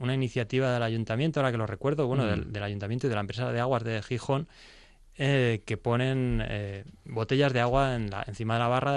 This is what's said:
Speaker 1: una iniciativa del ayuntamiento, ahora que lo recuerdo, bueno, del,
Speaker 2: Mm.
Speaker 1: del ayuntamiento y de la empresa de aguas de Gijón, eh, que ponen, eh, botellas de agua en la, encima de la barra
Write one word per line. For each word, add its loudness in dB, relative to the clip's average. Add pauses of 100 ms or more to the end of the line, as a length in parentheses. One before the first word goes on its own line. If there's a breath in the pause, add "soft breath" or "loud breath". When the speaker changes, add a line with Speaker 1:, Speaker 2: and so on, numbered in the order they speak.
Speaker 1:
una -2
iniciativa 0
del 0
ayuntamiento, 0
ahora 2
que 0
lo 0
recuerdo, 0
bueno, 2
del, 0
Speaker 2:
Mm. -8
Speaker 1:
del -4
ayuntamiento -4
y 2
de 0
la 0
empresa -4
de -2
aguas 0
de -2
Gijón, -2 (680 loud breath)
eh, 2
que -4
ponen, 0
eh, -6 (220)
botellas 2
de 4
agua 2
en -2
la, -6
encima -2
de 2
la 2
barra 2